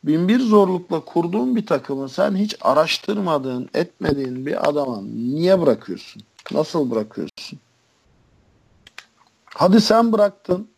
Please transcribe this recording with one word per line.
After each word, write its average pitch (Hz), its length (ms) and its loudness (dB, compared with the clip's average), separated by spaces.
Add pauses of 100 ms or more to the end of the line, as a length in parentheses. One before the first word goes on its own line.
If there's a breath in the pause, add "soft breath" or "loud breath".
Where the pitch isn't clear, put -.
Bin 160 240 2
bir 247 120 4
zorlukla 185 600 2
kurduğun 208 560 -2
bir 214 100 -2
takımı 135 420 -4
sen 190 280 -2
hiç 208 240 -2
araştırmadığın, 143 1120 -2
etmediğin 135 720 -4
bir - 220 -2
adama 135 340 -4
niye 135 580 0
bırakıyorsun? - 640 -2 (300)
Nasıl 147 380 -2
bırakıyorsun? - 680 -8 (1900)
Hadi 202 360 4
sen 226 320 4
bıraktın. 202 640 0